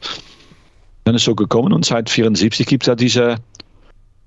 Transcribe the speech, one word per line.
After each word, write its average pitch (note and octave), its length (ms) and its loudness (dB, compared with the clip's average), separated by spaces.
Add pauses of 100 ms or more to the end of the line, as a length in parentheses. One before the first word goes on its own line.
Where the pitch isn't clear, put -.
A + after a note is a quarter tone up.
(1040)
dann A#2 120 0
ist A2+ 80 0
so A#2 100 2
gekommen A#2 400 0
und E3 100 0
seit A#2 280 -2
vierundsiebzig A2 560 0
gibt's C3 180 0
ja B2+ 80 2
diese A#2+ 440 0 (880)